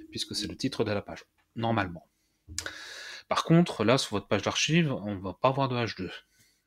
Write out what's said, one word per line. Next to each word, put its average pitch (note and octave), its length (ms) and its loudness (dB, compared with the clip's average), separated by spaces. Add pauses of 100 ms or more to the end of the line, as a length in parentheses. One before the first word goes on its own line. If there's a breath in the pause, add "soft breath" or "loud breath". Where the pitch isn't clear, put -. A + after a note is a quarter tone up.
(120)
puisque - 240 -8
c'est G#2 120 -4
le - 80 -8
titre - 280 -2
de G#2 80 0
la G2+ 100 0
page, - 240 -14 (300)
normalement. G#2 520 -2 (1200 loud breath)
Par - 160 0
contre, E3 400 6
là, A#2 140 8
sur - 140 -2
votre G2 160 -2
page G2+ 160 2
d'archive, D3+ 480 2
on G2+ 260 -4
va F#2 160 -6
pas - 160 2
avoir C3+ 180 2
de B2+ 80 -2
H A#2 220 -2
deux. F2+ 140 -6 (560 soft breath)